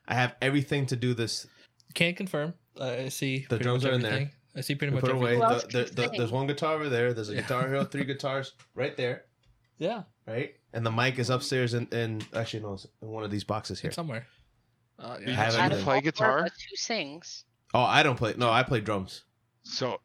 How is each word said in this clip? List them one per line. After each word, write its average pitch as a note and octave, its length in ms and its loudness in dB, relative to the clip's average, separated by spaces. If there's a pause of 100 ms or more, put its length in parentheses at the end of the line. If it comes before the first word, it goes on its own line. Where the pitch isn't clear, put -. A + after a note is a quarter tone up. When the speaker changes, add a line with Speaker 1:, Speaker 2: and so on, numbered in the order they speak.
Speaker 1:
I - 80 0
have B2 260 2
everything C#3 460 2
to C3 100 0
do B2 160 0
this. A2+ 340 -4 (460)
Speaker 2:
Can E3+ 220 2
confirm. E3+ 380 -4 (260)
Uh, C3+ 60 -4
I B2+ 240 -2
see C3+ 340 -2
Speaker 1:
The - 60 -16
Speaker 2:
pretty A2+ 140 0
Speaker 1:
drums B2 200 2
Speaker 2:
much C3+ 80 4
Speaker 1:
are B2+ 40 4
in B2 60 4
there. A2 100 0
Speaker 2:
everything. C3+ 220 -2 (220)
I C3+ 60 -6
see C#3+ 140 -2
pretty C#3+ 160 -2
Speaker 1:
We C3+ 40 0
Speaker 2:
much C3 100 2
Speaker 1:
put B2+ 60 4
away. B2 240 4
Speaker 2:
everything. A#2 120 6
Speaker 3:
Who B2 60 6
else A#2+ 100 0
Speaker 1:
The, - 40 -12 (120)
the, A#2 60 2
Speaker 3:
can - 100 -10
Speaker 1:
the, B2 80 0
Speaker 3:
sing? A#2+ 160 0
Speaker 1:
there's A2+ 120 0
one C3+ 160 0
guitar D#3 280 0
over D3+ 140 -2
there. B2 240 2
There's A2 160 -4
a G#2 60 -6
Speaker 2:
Yeah. A2+ 60 -2
Speaker 1:
Guitar B2+ 260 0
Hero, C3+ 180 0
Speaker 2:
<laughs> - 0 -
Speaker 1:
three C#3 200 -4
guitars C3+ 480 -4 (220)
right C#3 200 -2
there. B2+ 300 -2 (520)
Speaker 2:
Yeah. F#3+ 260 -2 (240)
Speaker 1:
Right? A#2 280 -6 (180)
And A#2 120 -2
the A2+ 60 2
mic B2 280 2
is A#2+ 100 2
upstairs B2+ 460 2
in, A#2+ 160 0
in, A2+ 300 -2 (120)
actually, A2+ 300 -4
no, G2+ 100 -6
it's F#2+ 140 -12 (140)
in A2 80 -12
one A2 140 -6
of G#2 80 -4
these G2+ 120 -2
boxes G#2 360 -4
here. - 100 -4
Speaker 2:
It's - 60 -6
somewhere. B2+ 300 -6 (720)
Uh, A#2+ 200 -12
Speaker 4:
Do - 80 -14
you, B2+ 60 -2
Speaker 2:
yeah. G#2 80 2
Speaker 1:
I A2 40 4
have A2+ 280 4
Speaker 4:
do - 40 2
you - 60 0
Speaker 1:
it. - 20 -4
Speaker 4:
play C3+ 140 4
Speaker 3:
Or C#3 40 4
Speaker 4:
guitar? D#3 420 2
Speaker 3:
who - 320 -8
sings? E3+ 680 -6 (280)
Speaker 1:
Oh, A#2+ 100 6
I B2 200 6
don't C3+ 120 4
play. A2 220 0
No, A#2+ 120 2
I A#2 140 4
play B2 180 0
drums. G2+ 420 -4 (400)
Speaker 4:
So A#2+ 420 -6